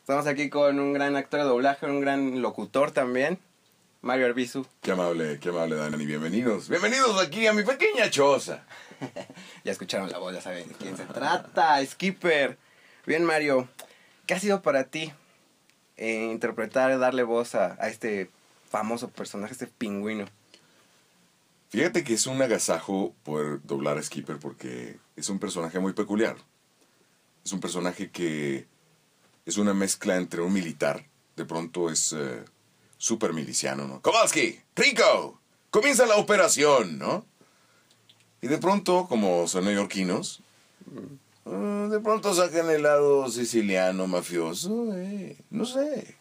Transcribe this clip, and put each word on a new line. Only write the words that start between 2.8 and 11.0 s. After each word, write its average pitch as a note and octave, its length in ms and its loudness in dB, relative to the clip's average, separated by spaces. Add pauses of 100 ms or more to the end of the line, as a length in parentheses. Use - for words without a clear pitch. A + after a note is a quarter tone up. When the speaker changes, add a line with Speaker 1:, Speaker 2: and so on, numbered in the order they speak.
Speaker 1:
también, C#3 480 0 (600)
Mario B2+ 260 0
Arbizu. B2 400 -2 (140)
Speaker 2:
Qué - 100 -4
amable, E2+ 500 0
qué F2 100 -4
amable, E2 260 -2
Dani. D2+ 280 -4
Bienvenidos. F2 640 -2
Bienvenidos G#3 560 2
aquí F#3 220 0
a G#3+ 60 6
mi G#3+ 100 2
pequeña C4 480 2
choza. C#3 540 2 (360)
Speaker 1:
<laughs> - 640 -14
Ya G#2 60 -6
escucharon F#2+ 400 -4
la F2 80 -8
voz, F#2 160 -8
ya F2+ 60 -10
saben F2 280 -10
de D#2+ 60 -18
quién F#2 220 -12
se F2+ 80 -12